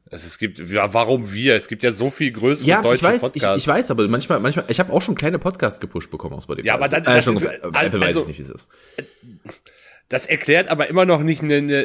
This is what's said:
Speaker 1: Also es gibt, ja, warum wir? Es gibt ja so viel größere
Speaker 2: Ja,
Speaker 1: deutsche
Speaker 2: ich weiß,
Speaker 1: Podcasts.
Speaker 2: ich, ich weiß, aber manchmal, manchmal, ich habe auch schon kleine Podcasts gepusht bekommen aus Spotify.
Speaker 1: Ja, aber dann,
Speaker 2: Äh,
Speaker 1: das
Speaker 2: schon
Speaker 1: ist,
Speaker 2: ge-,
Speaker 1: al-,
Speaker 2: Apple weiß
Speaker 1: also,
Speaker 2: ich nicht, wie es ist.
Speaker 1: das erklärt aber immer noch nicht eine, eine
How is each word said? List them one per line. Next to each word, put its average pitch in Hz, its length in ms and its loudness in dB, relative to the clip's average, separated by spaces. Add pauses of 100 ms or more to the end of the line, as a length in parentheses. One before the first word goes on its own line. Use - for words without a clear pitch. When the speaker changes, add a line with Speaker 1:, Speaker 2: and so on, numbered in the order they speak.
(100)
Speaker 1:
Also 85 160 -16
es - 120 -12
gibt, 101 200 -8
ja, 95 360 -2
warum 113 380 2
wir? 120 220 4
Es - 140 0
gibt 107 140 -8
ja 123 100 2
so 113 180 -2
viel 139 220 -2
größere 123 340 0
Speaker 2:
Ja, 190 160 4
Speaker 1:
deutsche 120 140 4
Speaker 2:
ich 127 60 -2 (100)
weiß, 240 100 2
Speaker 1:
Podcasts. 107 360 0
Speaker 2:
ich, - 60 -2
ich - 40 -4
weiß, 190 220 2
aber 113 180 2
manchmal, 123 320 0
manchmal, 147 280 -2
ich 120 120 0
habe 185 120 0
auch 175 100 2
schon 190 120 -2
kleine 160 240 -2
Podcasts - 400 -4
gepusht - 320 -10
bekommen 78 240 -10
aus 67 100 -14
Spotify. 76 220 -6
Speaker 1:
Ja, 110 80 2
aber 135 140 0
dann, 151 140 -2
Speaker 2:
Äh, 123 140 4
Speaker 1:
das 120 100 6
Speaker 2:
schon 110 100 2
Speaker 1:
ist, 90 60 0
Speaker 2:
ge-, - 180 -6
Speaker 1:
al-, 90 260 -2
Speaker 2:
Apple 98 140 0
weiß 92 60 2 (100)
Speaker 1:
also, 165 60 2
Speaker 2:
ich - 60 -4
nicht, 73 100 -12
wie 71 40 -14
es 67 60 -14
ist. - 200 -18 (1400)
Speaker 1:
das 131 180 -4
erklärt 160 420 2
aber 147 200 0
immer 185 160 4
noch 165 180 4
nicht 160 200 0
eine, 147 140 2
eine 143 280 0